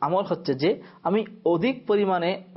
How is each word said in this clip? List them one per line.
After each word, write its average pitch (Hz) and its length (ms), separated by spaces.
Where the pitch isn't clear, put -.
আমল 180 240
হচ্ছে 170 300
যে 147 280
আমি 208 220
অধিক 175 420
পরিমাণে 190 560